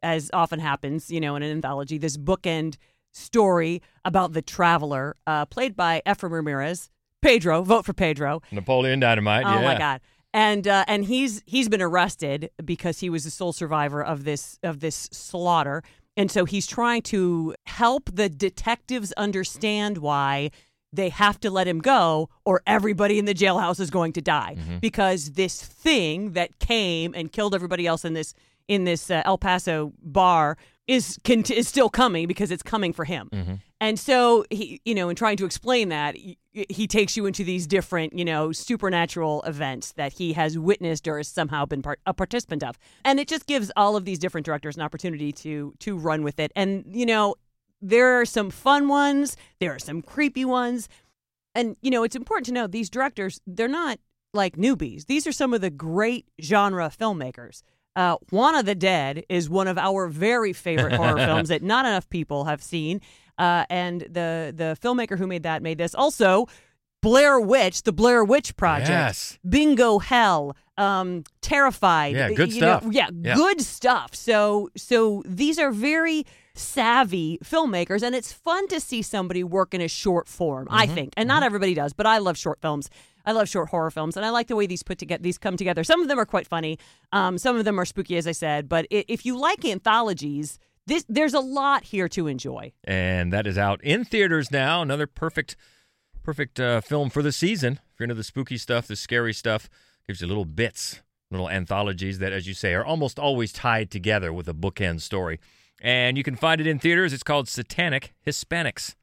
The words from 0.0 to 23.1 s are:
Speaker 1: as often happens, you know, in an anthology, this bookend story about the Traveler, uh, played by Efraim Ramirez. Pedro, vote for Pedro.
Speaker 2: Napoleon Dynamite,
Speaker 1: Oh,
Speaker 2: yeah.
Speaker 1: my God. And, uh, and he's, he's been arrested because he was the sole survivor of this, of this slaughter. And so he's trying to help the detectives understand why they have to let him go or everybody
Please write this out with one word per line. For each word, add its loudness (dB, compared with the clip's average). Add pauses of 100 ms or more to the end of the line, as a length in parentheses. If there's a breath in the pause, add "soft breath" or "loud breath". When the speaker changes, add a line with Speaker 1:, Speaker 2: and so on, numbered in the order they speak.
Speaker 1:
as -2
often 0
happens, -4
you -4
know, -4
in -6
an -4
anthology, -6
this -4
bookend -2 (360)
story 2 (240 soft breath)
about 2
the 0
Traveler, 0 (120)
uh, 0
played -4
by 2
Efraim -2
Ramirez. -4 (320)
Pedro, 6
vote 4
for -6
Pedro. -2 (120)
Speaker 2:
Napoleon 2
Dynamite, 4
Speaker 1:
Oh, 2
Speaker 2:
yeah. -
Speaker 1:
my 2
God. -2 (320)
And, 2
uh, 4
and 0
he's, -2
he's 0
been 2
arrested -2 (140)
because -4
he -4
was -4
the -10
sole -6
survivor -2
of -4
this, -6
of -6
this -6
slaughter. -2 (360 soft breath)
And 2
so 2
he's -4
trying 0
to -2 (120)
help 0
the 0
detectives -4
understand -2
why 0 (400 soft breath)
they -2
have 2
to -2
let 2
him 0
go 4 (160)
or 4
everybody 2